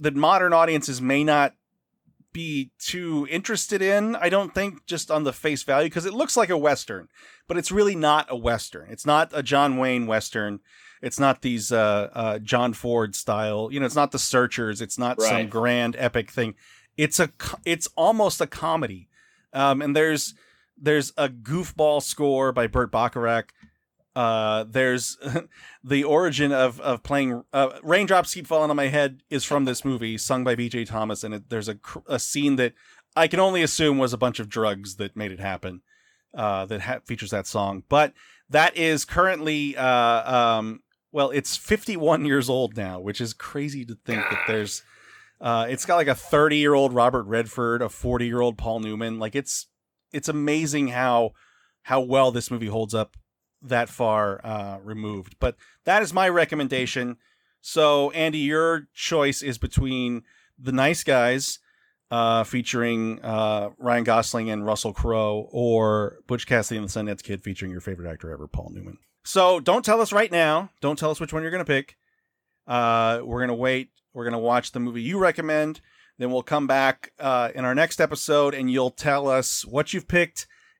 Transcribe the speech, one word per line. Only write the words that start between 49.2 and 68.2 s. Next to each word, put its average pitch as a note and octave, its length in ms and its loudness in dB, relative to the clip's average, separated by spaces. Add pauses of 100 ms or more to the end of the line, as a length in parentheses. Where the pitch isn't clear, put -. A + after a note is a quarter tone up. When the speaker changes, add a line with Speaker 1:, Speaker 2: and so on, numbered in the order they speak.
Speaker 1:
it's, - 300 -4 (460)
it's D3+ 180 -6
amazing D3 600 0
how, A#2+ 420 2 (520)
how C3 180 0
well C3 300 4
this A#2 200 -6
movie A2+ 160 -4
holds A2 260 -4
up A2 240 -4 (480)
that A#2+ 220 0
far, G#2+ 560 0
uh, G2+ 400 -8
removed. G#2 560 -10
But B2 160 -2 (300)
that G3 160 4
is D#3+ 120 -4
my F#3 140 4
recommendation. C3+ 880 0 (460)
So, D3 500 4
Andy, D#3+ 280 -2
your D#3 540 0
choice C#3+ 480 0
is C3+ 160 -6
between B2+ 680 -2 (360)
The C3+ 140 -4
Nice C3 320 2
Guys, C3 540 2 (520)
uh, A2+ 320 2
featuring, A#2 800 -4
uh, G#2+ 540 -2
Ryan A#2+ 260 0
Gosling A2+ 460 2
and G#2 160 -4
Russell G#2+ 260 -2
Crowe, G#2+ 580 -2
or A2 680 2 (100)
Butch A#2+ 180 -4
Cassidy A#2 320 0
and G2+ 120 -6
the - 20 -10
Sundance G#2 320 -6
Kid G2 180 -8
featuring F#2+ 300 -10
your F2+ 80 -10
favorite F2 320 -10
actor D#2+ 220 -12